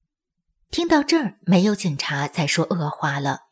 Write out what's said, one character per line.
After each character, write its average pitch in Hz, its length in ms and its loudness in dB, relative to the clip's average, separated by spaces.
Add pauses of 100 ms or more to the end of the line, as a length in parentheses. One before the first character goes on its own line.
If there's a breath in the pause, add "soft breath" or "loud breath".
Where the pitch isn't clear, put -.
(680)
听 339 160 -2
到 330 160 4
这 330 160 2
儿， 254 280 -2
没 180 180 6
有 208 100 2
警 165 240 -2
察 143 300 -4
再 156 180 -2
说 156 200 0
恶 160 240 -2
话 143 300 -4
了， 139 220 -4 (100)